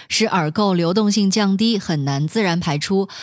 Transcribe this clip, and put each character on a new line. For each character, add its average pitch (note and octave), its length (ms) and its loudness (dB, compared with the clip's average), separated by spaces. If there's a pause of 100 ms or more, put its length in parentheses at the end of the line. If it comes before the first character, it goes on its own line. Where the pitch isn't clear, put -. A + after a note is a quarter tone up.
使 - 200 0
耳 E3 220 0
垢 G3 240 0
流 F3 200 0
动 G#3 180 2
性 G3+ 180 2
降 G3 280 2
低， A3+ 200 0
很 D3+ 280 -2
难 C#3 200 -2
自 G#3+ 160 -2
然 F3 160 0
排 D#3+ 200 -2
出。 F#3+ 320 -2 (140)